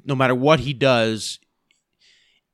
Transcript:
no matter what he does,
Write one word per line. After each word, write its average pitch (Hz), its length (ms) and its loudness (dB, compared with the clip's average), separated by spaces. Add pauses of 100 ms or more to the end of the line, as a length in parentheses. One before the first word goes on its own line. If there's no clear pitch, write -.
no 139 100 -4
matter 127 200 2
what 143 260 2
he 139 120 -6
does, 113 680 -2 (1160)